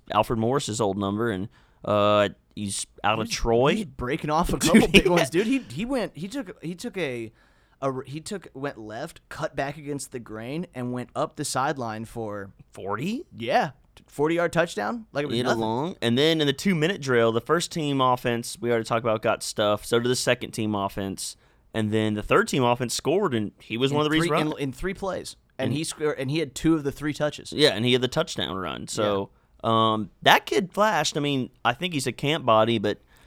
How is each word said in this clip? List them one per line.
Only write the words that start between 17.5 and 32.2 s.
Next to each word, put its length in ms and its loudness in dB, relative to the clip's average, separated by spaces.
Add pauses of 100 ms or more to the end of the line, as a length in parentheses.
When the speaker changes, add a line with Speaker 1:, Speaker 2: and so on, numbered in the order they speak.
Speaker 1:
team 300 -2
offense, 600 0
we 100 0
already 140 2
talked 200 -2
about, 180 0
got 200 0
stuff. 420 0
So 160 2
did 80 0
the 80 2
second 340 0
team 240 -2
offense. 640 -6 (360)
And 200 0
then 220 2
the 80 -4
third 260 2
team 160 0
offense 300 2
scored, 400 0
and 260 -2
he 160 -10
was 160 0
Speaker 2:
In 40 0
Speaker 1:
one 80 2
of 60 0
the 40 2
reasons 140 2
Speaker 2:
three, 80 0
Speaker 1:
running. 180 0
Speaker 2:
in, 40 -10
in 140 -4
three 220 -6
plays. 420 -8 (220)
And 100 -2
Speaker 1:
And 80 0
Speaker 2:
he 80 -4
scored, 340 -4
and 120 -4
he 100 0
had 160 -6
two 180 4
of 100 0
the 80 -4
three 200 -6
touches. 400 -6
Speaker 1:
Yeah, 180 4
and 140 0
he 80 4
had 100 6
the 60 2
touchdown 480 -2
run. 320 -6
So, 420 0 (320)
Speaker 2:
Yeah. 320 4
Speaker 1:
um, 160 -4 (120)
that 240 6
kid 260 -2
flashed. 440 0
I 40 -2
mean, 300 -2 (140)
I 80 2
think 220 -6
he's 140 -2
a 40 0
camp 320 -2